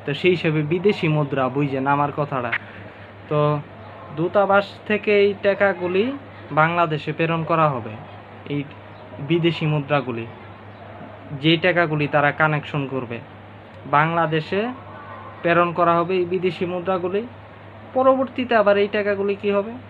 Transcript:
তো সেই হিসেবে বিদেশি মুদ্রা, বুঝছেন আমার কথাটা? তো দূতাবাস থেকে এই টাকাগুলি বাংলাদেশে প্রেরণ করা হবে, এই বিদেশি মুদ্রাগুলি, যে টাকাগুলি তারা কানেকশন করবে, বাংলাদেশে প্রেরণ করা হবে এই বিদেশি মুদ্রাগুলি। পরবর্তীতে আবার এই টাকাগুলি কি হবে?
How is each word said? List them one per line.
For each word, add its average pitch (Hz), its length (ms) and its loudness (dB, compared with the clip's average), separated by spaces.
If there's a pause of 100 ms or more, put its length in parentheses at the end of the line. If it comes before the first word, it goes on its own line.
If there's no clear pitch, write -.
তো 143 100 -4
সেই 180 220 4
হিসেবে 156 240 2 (120)
বিদেশি 185 360 2
মুদ্রা, 147 400 0
বুঝছেন 135 380 0
আমার 143 320 2
কথাটা? 131 320 -2 (800)
তো 151 100 0 (760)
দূতাবাস 196 500 4 (200)
থেকে 208 260 0 (120)
এই 202 80 4 (100)
টাকাগুলি 190 640 2 (480)
বাংলাদেশে 160 600 2
প্রেরণ 165 320 0
করা 160 240 4
হবে, 113 240 -4 (600)
এই 143 80 -2 (680)
বিদেশি 165 380 2
মুদ্রাগুলি, 139 580 0 (1160)
যে 156 160 4
টাকাগুলি 160 520 2
তারা 143 240 4
কানেকশন 151 560 0
করবে, 120 300 -6 (800)
বাংলাদেশে 160 640 0 (800)
প্রেরণ 170 300 4
করা 170 260 4
হবে 170 220 0
এই 175 120 0
বিদেশি 185 340 0
মুদ্রাগুলি। 180 560 -2 (720)
পরবর্তীতে 262 640 2
আবার 202 220 6
এই 202 100 4
টাকাগুলি 202 540 0
কি 202 80 2
হবে? 202 220 0 (160)